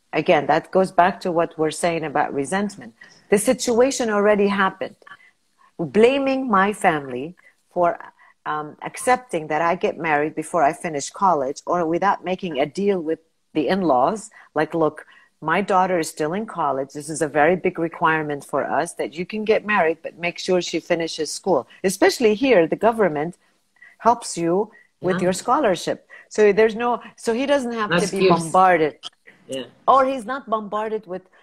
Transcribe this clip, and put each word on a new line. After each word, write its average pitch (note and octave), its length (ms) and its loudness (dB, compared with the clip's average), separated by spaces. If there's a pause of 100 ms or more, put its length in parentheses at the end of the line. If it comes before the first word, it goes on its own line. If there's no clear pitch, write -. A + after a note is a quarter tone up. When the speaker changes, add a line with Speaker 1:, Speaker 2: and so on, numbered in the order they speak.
(140)
Speaker 1:
Again, D#3 320 2
that D3+ 260 0
goes F#3+ 200 2
back F#3 300 2
to F#3 100 -4
what E3 260 -2
we're D#3 140 0
saying E3 320 -4
about D3 300 -2
resentment. F#3+ 600 -6 (360)
The G3+ 100 4
situation B3 720 0
already G#3 380 2
happened. G3 460 -2 (840)
Blaming C4 720 2
my G3 220 2
family D3+ 640 -4 (380)
for, F3 240 0 (480)
um, D3+ 380 -8
accepting B3 640 -4
that D#3 160 -2
I E3+ 100 0
get F#3 240 -4
married D#3 380 -2
before D#3+ 260 -4
I C#3+ 100 4
finish D3+ 380 -8
college D3 560 0
or F3 180 -2
without E3+ 400 -2
making F3 360 -6
a D3+ 80 0
deal G3 340 -2
with D#3+ 180 -6 (340)
the C#3+ 160 0
in-laws, F3 600 0 (240)
like, D#3 220 -2
"Look, D3+ 320 0 (340)
my E3 200 0
daughter F#3 380 2
is D#3 100 -4
still D#3 240 -4
in G#3+ 120 -6
college. C#3 480 -4
This D3 160 -10
is D3+ 120 -6
a D#3 60 2
very D3+ 280 4
big F#3 240 -2
requirement D#3 640 -2
for C#3 220 -4
us C#3+ 300 -2
that B2+ 180 -6
you F3 120 -8
can G#3+ 200 -8
get G#3 200 0
married, F3 380 0
but - 140 -14
make E3+ 200 -6
sure F#3 240 0
she E3+ 180 -6
finishes E3 520 -4
school." D#3 360 0 (160)
Especially A3 520 2
here, G#3 320 4
the - 80 -4
government F3 600 0 (640)
helps A#3 380 0
you F3 340 0 (300)
with F3+ 160 0
Speaker 2:
Yeah. F3+ 80 -2
Speaker 1:
your F#3 80 2
scholarship. A3+ 760 -2 (220)
So G#3+ 220 4
there's G#3+ 240 4
no, A#3+ 260 -2 (140)
so - 180 -2
he B3+ 120 0
doesn't C#4 260 0
have A3+ 180 -4
Speaker 2:
No E3+ 100 2
Speaker 1:
to F3+ 120 0
be G3 60 -4
Speaker 2:
excuse. F#3+ 160 4
Speaker 1:
bombarded. E3 640 4 (520)
Speaker 2:
Yeah. C3 160 -8 (240)
Speaker 1:
Or C4 180 4
he's C4 200 -4
not B3+ 240 -10
bombarded G#3+ 580 -6
with, F3+ 180 -10 (180)